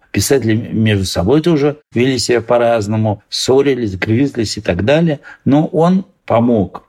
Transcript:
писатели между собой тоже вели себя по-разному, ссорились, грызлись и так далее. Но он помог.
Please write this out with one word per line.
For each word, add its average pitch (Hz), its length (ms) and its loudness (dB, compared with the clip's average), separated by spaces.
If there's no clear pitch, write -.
писатели 110 420 0
между 110 500 -2
собой 98 360 0
тоже 147 380 0
вели 127 240 0
себя 120 220 0
по-разному, 110 880 0
ссорились, 123 680 0
грызлись 110 640 -2
и - 20 -10
так 92 240 -2
далее. 151 360 0
Но 147 220 2
он 180 380 0
помог. 117 640 0